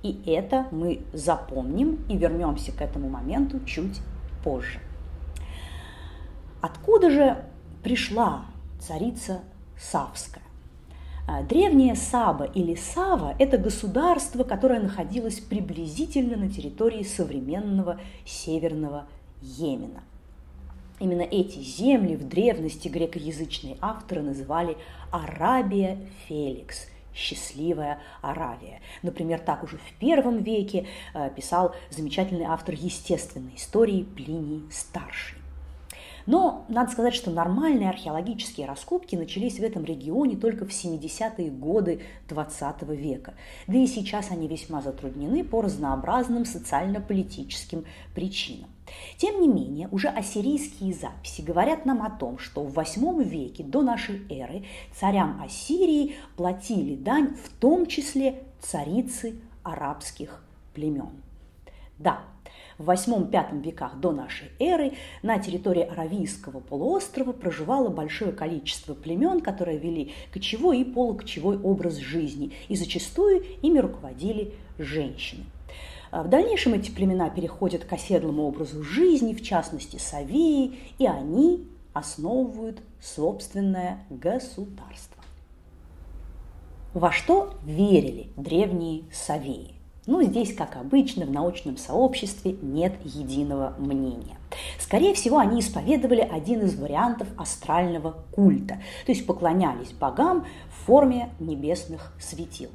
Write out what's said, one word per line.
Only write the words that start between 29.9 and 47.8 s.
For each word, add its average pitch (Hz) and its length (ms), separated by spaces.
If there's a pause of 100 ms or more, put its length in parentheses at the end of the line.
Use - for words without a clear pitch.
первом 247 380
веке, 202 480 (260)
э, 143 240
писал 175 380 (160)
замечательный 165 560
автор 165 280
естественной 147 840
истории 202 480
Плиний 151 680
Старший. - 640 (880)
Но 330 440
надо 240 220
сказать, 233 240
что - 160
нормальные 190 600
археологические 165 760
раскопки 339 480
начались 180 460
в - 20
этом 214 220
регионе 165 520
только 202 280
в 196 80
семидесятые 165 800
годы 170 500 (260)
двадцатого 151 680
века. 143 420 (340)
Да 196 80
и 262 100
сейчас 196 460
они 160 160
весьма 156 340
затруднены 143 600
по 226 160
разнообразным 208 840
социально-политическим 190 1400 (280)